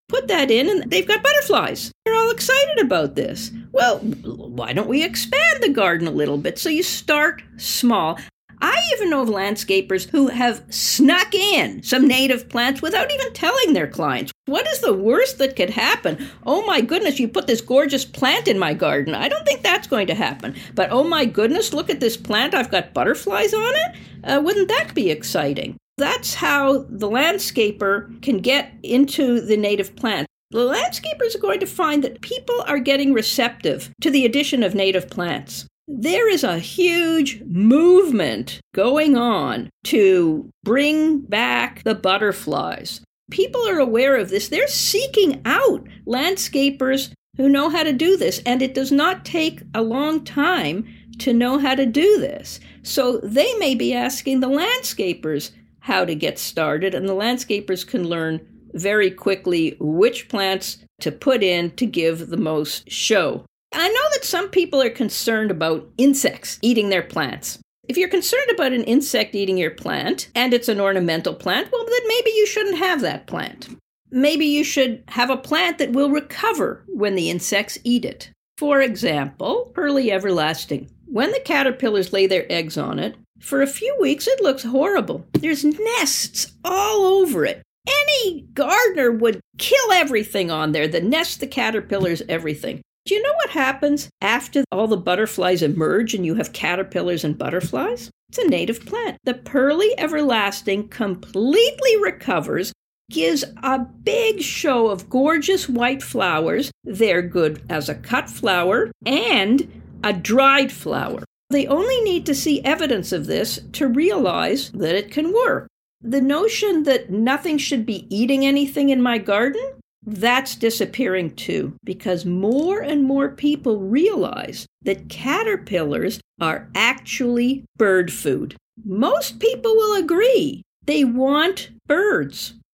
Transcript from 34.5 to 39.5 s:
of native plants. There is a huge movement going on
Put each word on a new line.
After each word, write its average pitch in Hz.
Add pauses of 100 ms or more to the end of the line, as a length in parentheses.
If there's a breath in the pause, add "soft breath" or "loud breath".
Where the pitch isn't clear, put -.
of 185
native 190
plants. - (240)
There 339
is 311
a 175
huge 330
movement 226 (140)
going 277
on 151 (140)